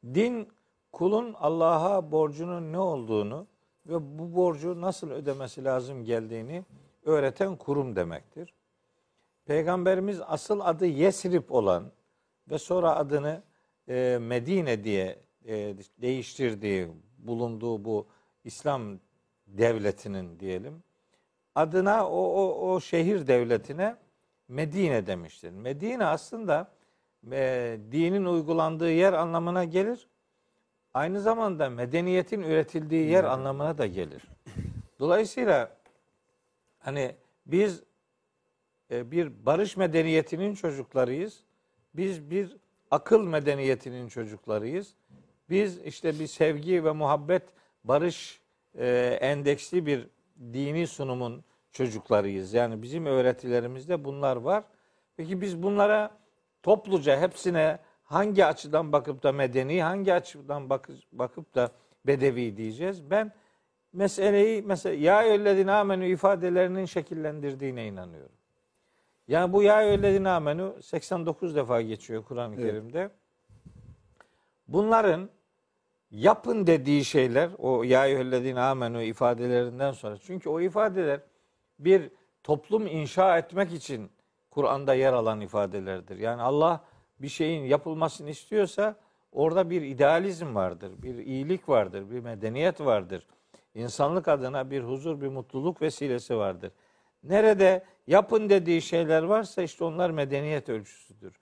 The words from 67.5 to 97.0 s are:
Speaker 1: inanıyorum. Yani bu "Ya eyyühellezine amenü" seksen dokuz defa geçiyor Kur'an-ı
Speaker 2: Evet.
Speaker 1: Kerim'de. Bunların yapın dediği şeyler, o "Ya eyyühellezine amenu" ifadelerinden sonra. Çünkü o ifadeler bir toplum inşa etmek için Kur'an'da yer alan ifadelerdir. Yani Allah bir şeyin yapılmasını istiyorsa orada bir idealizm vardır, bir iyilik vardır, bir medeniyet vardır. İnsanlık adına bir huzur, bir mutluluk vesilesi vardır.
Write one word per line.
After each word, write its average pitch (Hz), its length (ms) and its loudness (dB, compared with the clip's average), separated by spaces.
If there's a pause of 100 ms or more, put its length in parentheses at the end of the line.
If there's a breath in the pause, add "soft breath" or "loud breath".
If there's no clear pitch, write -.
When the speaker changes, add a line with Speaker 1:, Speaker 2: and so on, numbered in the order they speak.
Speaker 1:
inanıyorum. 87 480 -14 (920)
Yani 175 260 2
bu 208 100 6
"Ya 208 180 8
eyyühellezine 196 480 4
amenü" 170 520 -2
seksen 170 440 -6
dokuz 160 300 -4
defa 120 260 2
geçiyor 110 420 -8
Kur'an-ı 120 320 -8
Speaker 2:
Evet. 120 100 -6
Speaker 1:
Kerim'de. 117 440 -6 (1600 soft breath)
Bunların 208 640 4 (840)
yapın 208 540 2
dediği 143 380 4
şeyler, 135 520 4
o 120 260 0
"Ya 127 240 6
eyyühellezine 127 540 0
amenu" 123 400 0
ifadelerinden 123 920 0
sonra. 104 260 -10
Çünkü 175 320 -10
o 160 120 -2
ifadeler 185 580 0 (600)
bir 170 300 4 (340 soft breath)
toplum 196 440 -2
inşa 170 500 2
etmek 170 360 -2
için 127 360 -10 (400)
Kur'an'da 139 440 2
yer 131 200 4
alan 110 280 0
ifadelerdir. 95 760 -4
Yani 117 240 -4
Allah 151 420 2 (360 soft breath)
bir 135 80 -10
şeyin 156 360 -4
yapılmasını 147 640 -2
istiyorsa 208 640 -2 (360 soft breath)
orada 165 380 2
bir 170 120 0
idealizm 151 760 2
vardır, 92 360 -2 (120)
bir 127 140 -10
iyilik 139 520 -6
vardır, 98 420 2
bir 123 80 -8
medeniyet 117 640 -2
vardır. 98 460 0 (480 soft breath)
İnsanlık 143 520 -2
adına 135 440 -2
bir 139 120 -4
huzur, 139 380 -6
bir 139 60 -4
mutluluk 135 540 -6
vesilesi 131 560 -2
vardır. 95 340 -4 (520)